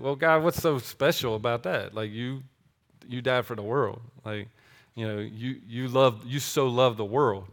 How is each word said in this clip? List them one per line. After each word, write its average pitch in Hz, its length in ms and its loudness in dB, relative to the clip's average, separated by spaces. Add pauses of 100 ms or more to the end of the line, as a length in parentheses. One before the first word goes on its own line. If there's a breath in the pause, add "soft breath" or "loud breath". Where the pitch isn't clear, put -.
Well, 139 160 -2
God, 160 260 4
what's 165 180 0
so 156 180 2
special 131 560 0
about 117 300 -2
that? 101 300 -4
Like, 110 160 -6
you, 123 320 -8 (640)
you 123 160 -8
died 123 240 2
for 120 100 -8
the 107 60 -8
world. 113 380 -2 (240)
Like, 104 240 -8 (460 soft breath)
you 113 120 -6
know, 107 120 -4
you, 110 480 -8
you 120 220 -6
love, 123 360 4
you 131 160 -6
so 135 260 0
love 123 300 4
the 107 80 -4
world. 104 480 2